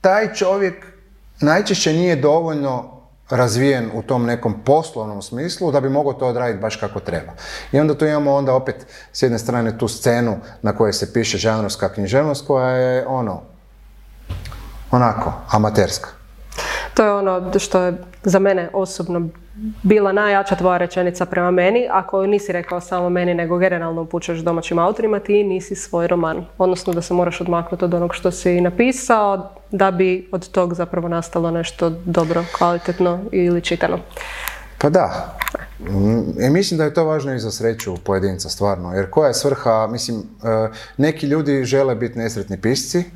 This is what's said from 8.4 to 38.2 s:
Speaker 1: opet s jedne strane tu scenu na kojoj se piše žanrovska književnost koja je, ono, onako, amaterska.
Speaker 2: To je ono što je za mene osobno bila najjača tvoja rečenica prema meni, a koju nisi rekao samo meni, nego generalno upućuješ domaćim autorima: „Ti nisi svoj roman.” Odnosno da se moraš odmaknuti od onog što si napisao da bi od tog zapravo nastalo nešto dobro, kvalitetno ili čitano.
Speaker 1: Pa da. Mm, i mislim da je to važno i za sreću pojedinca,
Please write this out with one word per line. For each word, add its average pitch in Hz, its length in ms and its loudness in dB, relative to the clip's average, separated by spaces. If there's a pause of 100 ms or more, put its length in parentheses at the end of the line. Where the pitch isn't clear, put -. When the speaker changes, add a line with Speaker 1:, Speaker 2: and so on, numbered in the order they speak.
Speaker 1:
opet - 320 -2 (260)
s - 100 -4
jedne 120 160 2
strane 117 400 -2
tu 117 100 0
scenu 120 480 0 (260)
na 104 100 0
kojoj 104 200 2
se - 200 -4
piše 113 260 0
žanrovska 107 500 0
književnost 135 580 0
koja 131 220 2
je, 127 380 2
ono, 120 340 -2 (1500)
onako, 123 420 2 (180)
amaterska. 107 580 2 (840)
Speaker 2:
To 220 100 6
je 208 80 4
ono 185 460 -2
što 190 220 0
je 180 120 0 (320)
za 190 140 4
mene 190 340 2
osobno 175 560 -4 (540)
bila 202 300 6
najjača 196 440 2
tvoja 180 220 2
rečenica 180 480 0
prema 180 240 0
meni, 190 400 4
a 185 160 2
koju 196 200 0
nisi 202 260 0
rekao 175 280 -4
samo 180 300 -2
meni, 175 240 2
nego 170 240 0
generalno 165 440 0
upućuješ 165 380 -4
domaćim 170 380 -2
autorima: 214 420 2
„Ti 208 240 2
nisi 190 300 -4
svoj 175 320 -2
roman.” 170 400 0 (120)
Odnosno 185 340 0
da 170 100 -2
se 180 120 -4
moraš 175 260 0
odmaknuti 170 440 -2
od 175 100 0
onog 175 200 0
što - 160 0
si 175 300 0
napisao 202 880 2 (200)
da 190 200 4
bi 185 420 0
od 180 180 -6
tog 175 240 0
zapravo 170 340 -4
nastalo 165 420 -2
nešto 170 400 -2 (140)
dobro, 170 480 0
kvalitetno 175 680 0 (140)
ili 175 280 2
čitano. 170 380 -2 (800)
Speaker 1:
Pa 147 120 4
da. 160 440 2 (460)
Mm, 98 600 0
i 127 80 4
mislim 175 280 2
da 156 60 2
je 151 100 0
to 165 100 4
važno 143 300 0
i 123 40 -4
za 110 120 -4
sreću 113 460 -2
pojedinca, 95 520 -2